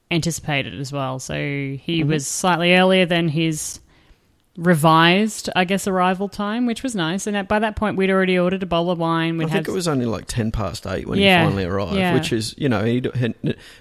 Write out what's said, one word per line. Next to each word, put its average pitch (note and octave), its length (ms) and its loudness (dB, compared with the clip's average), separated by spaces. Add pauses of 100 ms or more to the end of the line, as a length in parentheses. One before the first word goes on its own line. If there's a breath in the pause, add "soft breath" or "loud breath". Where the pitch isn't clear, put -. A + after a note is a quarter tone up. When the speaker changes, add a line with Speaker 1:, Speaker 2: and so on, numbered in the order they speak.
(100)
Speaker 1:
anticipated D3+ 720 -2
as C#3 120 -8
well. C3+ 260 -4
So D3 160 -10
he C#3+ 640 -4
Speaker 2:
Mm-hmm. D3 80 0
Speaker 1:
was D3+ 180 0
slightly F3 480 2
earlier F#3 320 6
than E3+ 220 0
his D#3+ 520 -2 (760 soft breath)
revised, E3+ 1000 4
I F#3 100 2
guess, F#3 220 -2
arrival F#3 420 0
time, G#3 380 -4
which A3+ 160 -4
was B3+ 140 -4
nice. F3 300 -2
And G#3 100 -2
at, G3 100 -4
by G#3+ 140 0
that G#3+ 160 -2
point, G#3 200 -2
we'd F#3+ 140 2
already F#3 280 2
ordered F#3 240 0
a G3 40 -4
bowl E3+ 240 0
of F3 80 -2
wine. E3 400 0
We'd D#3+ 60 -2
Speaker 2:
I D#3+ 80 -2
think D#3+ 140 -2
Speaker 1:
had - 20 -4
Speaker 2:
it G#3 80 -4
was F3 100 -4
only, C3+ 200 0
like, G#2 200 -4
ten A2 240 -2
past G#2 360 -4
eight F#2 200 -4
when - 120 0
Speaker 1:
Yeah. F#3+ 240 6
Speaker 2:
he D#3+ 40 4
finally G2 180 0
arrived, G2 320 -4
Speaker 1:
Yeah. F3+ 180 2
Speaker 2:
which D#3+ 180 0
is, A2 260 -4
you D3+ 100 0
know, G#2+ 160 2
he A#2 160 0
d-, B2+ 140 -4
had, A#2+ 200 -2 (460 loud breath)